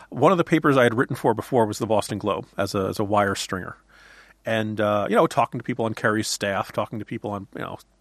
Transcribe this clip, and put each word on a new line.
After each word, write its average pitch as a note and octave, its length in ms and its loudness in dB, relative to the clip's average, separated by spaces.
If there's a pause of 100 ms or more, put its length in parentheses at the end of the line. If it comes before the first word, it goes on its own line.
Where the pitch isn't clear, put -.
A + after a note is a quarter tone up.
one D3+ 220 4
of F#3 60 2
the E3+ 60 2
papers D3+ 340 2
I B2 60 8
had A#2 100 4
written C3+ 220 0
for B2 180 2
before A2+ 320 2
was G#2 140 -4
the A#2 80 -4
Boston G#2 320 -2
Globe F#2+ 260 -2 (120)
as G2 180 -2
a, G2+ 120 0
as G2 120 -4
a A2 40 0
wire G2+ 320 2
stringer. F2 420 -8 (680)
And, A2 340 -2
uh, G#2 300 2
you A3 60 0
know, F3 120 6
talking B2+ 320 0
to - 40 -10
people A#2+ 220 -4
on A2+ 80 -2
Kerry's G#2+ 340 0
staff, G2+ 440 -2
talking G#2+ 280 -6
to G#2 60 -10
people A2 260 -8
on, G2+ 240 -8
you - 60 -10
know, F2+ 160 -10 (240)